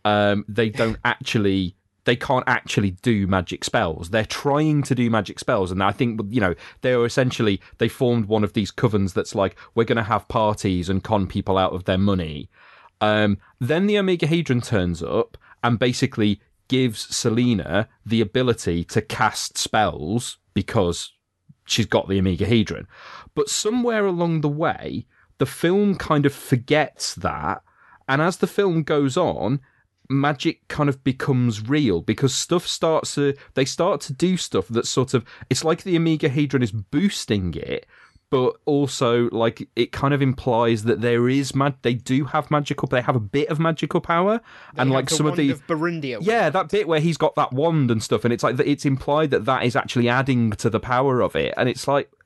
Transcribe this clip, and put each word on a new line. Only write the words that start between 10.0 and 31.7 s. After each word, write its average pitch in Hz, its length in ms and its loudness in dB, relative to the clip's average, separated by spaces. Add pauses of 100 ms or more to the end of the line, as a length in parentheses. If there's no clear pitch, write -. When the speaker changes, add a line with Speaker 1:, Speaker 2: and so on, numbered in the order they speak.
Speaker 1:
have 104 240 -2
parties 101 600 0
and 95 140 0
con 101 240 0
people 95 320 -2
out 92 160 2
of 92 100 -8
their 95 140 0
money." 92 520 -2 (500)
Um, 107 380 2 (220)
then 156 260 0
the 208 100 2
Omegahedron 170 680 0
turns 90 380 0
up 78 340 -2 (260)
and 117 160 2
basically 113 640 0 (280)
gives 127 460 -2
Selena 113 720 0 (180)
the 113 140 2
ability 104 640 0
to - 180 -2
cast - 560 -2
spells 92 800 -2 (160)
because 95 580 0 (540)
she's 107 200 0
got - 220 0
the 98 120 2
Omegahedron. 95 680 0 (480)
But - 160 -2
somewhere 226 560 0
along 170 340 0
the 147 80 0
way, 143 580 -4 (320)
the 135 80 2
film 190 500 2
kind 147 280 0
of 135 80 4
forgets - 840 -2
that, - 460 -4 (460)
and 139 140 2
as 175 160 0
the 196 80 0
film 180 360 0
goes 143 340 0
on, 131 440 0 (480)
magic 139 600 0
kind 147 200 0
of 135 140 -4
becomes 123 680 0
real 127 340 2